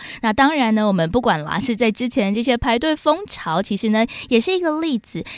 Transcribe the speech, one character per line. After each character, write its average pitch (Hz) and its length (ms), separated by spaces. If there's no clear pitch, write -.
那 220 120
当 277 220
然 233 180
呢， 214 140
我 202 60
们 165 160
不 220 120
管 185 220
啦， 156 160
是 220 160
在 226 160
之 247 180
前 202 240
这 220 80
些 240 160
排 240 220
队 311 160
风 302 320
潮， 170 340
其 202 160
实 220 120
呢， 220 160
也 233 100
是 285 140
一 370 60
个 311 200
例 320 180
子。 - 260